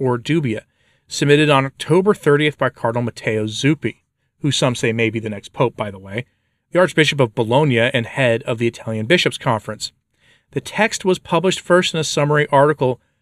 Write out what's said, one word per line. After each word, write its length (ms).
or 180
dubia, 440
submitted 420
on 160
October 500
thirtieth 420
by 120
Cardinal 340
Matteo 420
Zuppi," 520
who 120
some 220
say 180
may 200
be 80
the 100
next 240
pope, 220
by 160
the 80
way, 260
the 80
Archbishop 400
of 160
Bologna 420
and 300
head 360
of 140
the 100
Italian 380
Bishops' 320
Conference. 540
The 100
text 440
was 140
published 400
first 340
in 60
a 40
summary 440
article 520